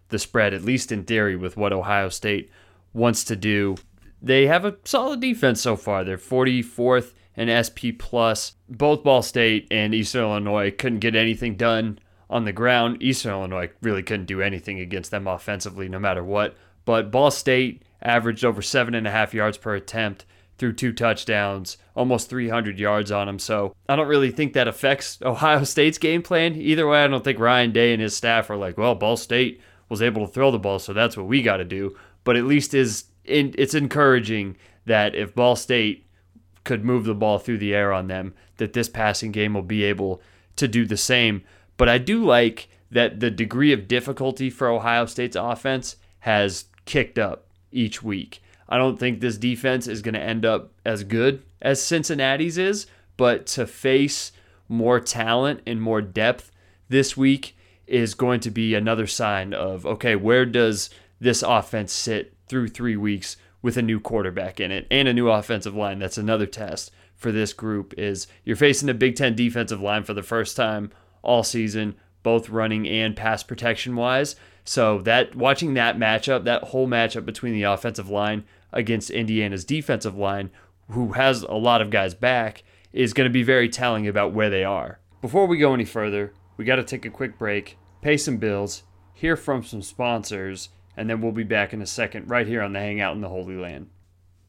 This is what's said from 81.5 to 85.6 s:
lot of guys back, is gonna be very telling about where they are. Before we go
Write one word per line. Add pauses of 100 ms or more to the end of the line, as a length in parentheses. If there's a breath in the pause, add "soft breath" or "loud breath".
lot
of
guys
back, (280 soft breath)
is
gonna
be
very
telling
about
where
they
are. (220)
Before
we
go